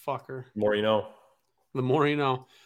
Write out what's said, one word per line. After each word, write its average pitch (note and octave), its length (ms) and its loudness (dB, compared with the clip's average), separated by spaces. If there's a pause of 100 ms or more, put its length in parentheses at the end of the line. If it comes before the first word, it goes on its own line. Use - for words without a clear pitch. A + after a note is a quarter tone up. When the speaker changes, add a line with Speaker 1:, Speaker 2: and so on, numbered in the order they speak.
Speaker 1:
fucker? C3 460 -10
Speaker 2:
The G#2+ 60 -8
more G#2 160 2
you G#2 80 0
know. G#2+ 240 2 (680)
Speaker 1:
The C3+ 80 -4
more C#3 260 2
you D3 80 0
know. C3+ 300 -2 (200)